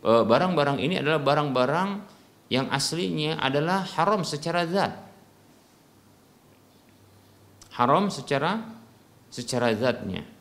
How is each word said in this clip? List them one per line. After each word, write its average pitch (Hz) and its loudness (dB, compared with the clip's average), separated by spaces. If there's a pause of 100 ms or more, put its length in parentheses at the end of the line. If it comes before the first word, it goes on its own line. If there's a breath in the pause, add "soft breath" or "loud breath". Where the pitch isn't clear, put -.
eh, 113 6
barang-barang 139 2
ini 147 0
adalah 147 0
barang-barang 143 0 (600 loud breath)
yang 127 -2
aslinya 160 -2
adalah 156 0 (100)
haram 180 0
secara 170 -2
zat. 170 -2 (2750)
Haram 156 4
secara, 143 -2 (720)
secara 120 0
zatnya. 107 -2 (160)